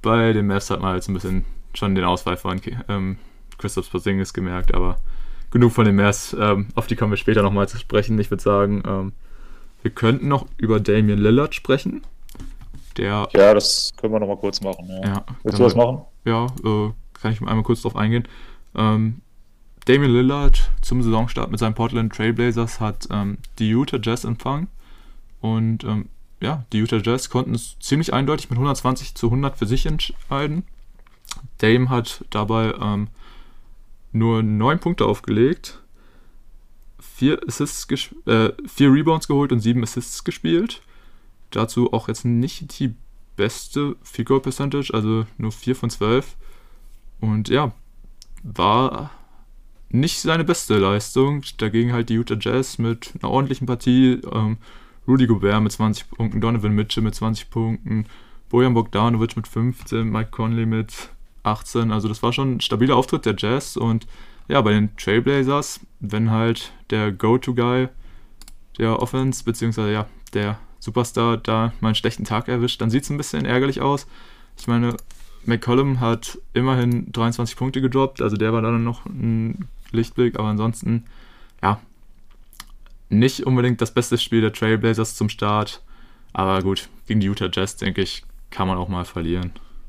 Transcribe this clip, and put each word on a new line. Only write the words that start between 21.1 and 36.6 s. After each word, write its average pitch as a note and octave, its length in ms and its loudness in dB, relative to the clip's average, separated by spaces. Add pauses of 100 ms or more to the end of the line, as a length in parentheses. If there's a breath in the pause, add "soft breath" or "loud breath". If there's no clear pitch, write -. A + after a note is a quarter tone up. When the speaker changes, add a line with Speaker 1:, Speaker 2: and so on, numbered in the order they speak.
Speaker 1:
mit G#2+ 80 -4
seinen A2 160 2
Portland A#2 400 0
Trailblazers A#2 640 0
hat, G#2+ 320 -4
ähm, G2+ 260 -2 (220)
die A2 100 2
Utah B2+ 320 0
Jazz A#2 220 -2
empfangen. C#3 440 -4 (720 soft breath)
Und, A2+ 420 0
ähm, G#2+ 260 -4 (320)
ja, B2+ 320 -4
die G#2+ 60 2
Utah A2+ 180 2
Jazz A#2 320 0
konnten B2 240 -2
es - 240 -8
ziemlich D#3 360 0
eindeutig C3+ 360 -2
mit A#2+ 80 -2
hundertzwanzig C3 560 0
zu A#2 160 0
hundert C3+ 300 0
für A2 80 0
sich B2 180 2
entscheiden. D3+ 800 -2 (960)
Dame B2 320 4
hat - 400 -4
dabei, A2 500 0
ähm, G#2 280 -2 (1040 soft breath)
nur A2+ 300 2
neun A2 380 2
Punkte E3+ 260 0
aufgelegt, A2 800 0 (1160)